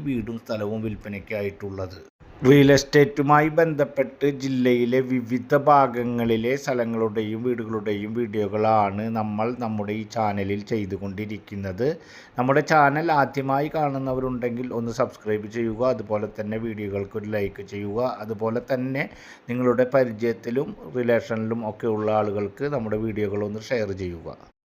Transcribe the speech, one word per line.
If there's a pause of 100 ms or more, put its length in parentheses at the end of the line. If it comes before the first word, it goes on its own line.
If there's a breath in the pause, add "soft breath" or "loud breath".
വീടും
സ്ഥലവും
വിൽപ്പനയ്ക്കായിട്ടുള്ളത്. (500)
റിയൽ
എസ്റ്റേറ്റുമായി
ബന്ധപ്പെട്ട് (140)
ജില്ലയിലെ (120)
വിവിധ (120)
ഭാഗങ്ങളിലെ (120)
സ്ഥലങ്ങളുടെയും
വീടുകളുടെയും
വീഡിയോകളാണ് (140)
നമ്മൾ (140)
നമ്മുടെ
ഈ (120)
ചാനലിൽ (100)
ചെയ്തുകൊണ്ടിരിക്കുന്നത്. (520 loud breath)
നമ്മുടെ (100)
ചാനൽ (120)
ആദ്യമായി
കാണുന്നവരുണ്ടെങ്കിൽ (120)
ഒന്ന്
സബ്സ്ക്രൈബ്
ചെയ്യുക, (140)
അതുപോലെ (100)
തന്നെ
വീഡിയോകൾക്ക്
ഒരു
ലൈക്ക്
ചെയ്യുക, (140)
അതുപോലെ (100)
തന്നെ (440 loud breath)
നിങ്ങളുടെ
പരിചയത്തിലും (300)
റിലേഷനിലും
ഒക്കെ
ഉള്ള
ആളുകൾക്ക് (100)
നമ്മുടെ
വീഡിയോകളൊന്ന്
ഷെയർ (120)
ചെയ്യുക. (320)